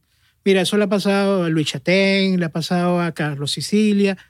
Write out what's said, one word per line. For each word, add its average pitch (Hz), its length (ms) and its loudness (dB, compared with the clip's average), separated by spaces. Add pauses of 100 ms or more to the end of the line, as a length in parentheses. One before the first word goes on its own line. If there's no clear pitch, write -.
(440)
mira, 190 180 4
eso 190 160 -2
le 208 80 2
ha 196 40 -6
pasado 196 540 0
a 165 60 -2
Luis 160 180 0
Chatén, 190 720 0
le 170 80 -2
ha 151 40 -8
pasado 175 480 -2
a 170 120 -2
Carlos 147 400 -6
Sicilia, 202 680 0 (120)